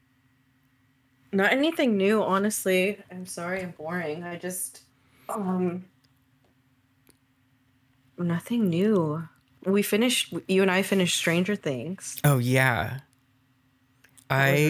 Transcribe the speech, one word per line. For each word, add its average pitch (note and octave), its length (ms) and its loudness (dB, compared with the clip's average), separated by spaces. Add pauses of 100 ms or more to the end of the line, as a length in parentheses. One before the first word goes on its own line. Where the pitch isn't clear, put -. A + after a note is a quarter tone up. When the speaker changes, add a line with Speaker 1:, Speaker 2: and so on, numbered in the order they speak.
(1300)
Speaker 1:
Not G3 180 4
anything C#4 460 2
new, G3 260 2
honestly. G3 760 0 (120)
I'm F#3 140 -14
sorry F3+ 360 -8
I'm F3+ 100 -10
boring. D#3+ 520 -8
I F3 140 -10
just, F3+ 460 -12 (440)
um, F#3 560 -4 (2250)
nothing F3 520 -2
new. E3 580 0 (380)
We G3 160 2
finished, A3+ 520 0 (140)
you F#3+ 140 4
and F#3+ 100 4
I F#3 100 2
finished F#3+ 360 0
Stranger F3+ 380 0
Things. D#3 680 -8
Speaker 2:
Oh, C#3+ 140 6
yeah. B2+ 640 2 (1300)
Speaker 1:
That C3+ 220 4
was C#3+ 80 4
Speaker 2:
I D3 100 4